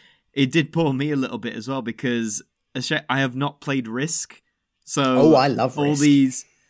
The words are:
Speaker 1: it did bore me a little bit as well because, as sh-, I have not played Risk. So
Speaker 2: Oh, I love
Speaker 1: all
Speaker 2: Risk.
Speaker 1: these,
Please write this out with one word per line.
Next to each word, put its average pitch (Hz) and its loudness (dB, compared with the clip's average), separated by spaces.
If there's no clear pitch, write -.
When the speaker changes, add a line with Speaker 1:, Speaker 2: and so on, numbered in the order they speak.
Speaker 1:
it 131 0
did 160 0
bore 160 0
me 139 -2
a 143 0
little 123 -4
bit 107 -8
as 110 -10
well 135 -4
because, 113 -4
as 127 -6
sh-, - -6
I 135 -2
have 131 -2
not 139 -6
played 135 -4
Risk. 131 -6
So - -4
Speaker 2:
Oh, 135 6
I 135 4
love 127 -2
Speaker 1:
all 147 0
Speaker 2:
Risk. 147 0
Speaker 1:
these, 139 4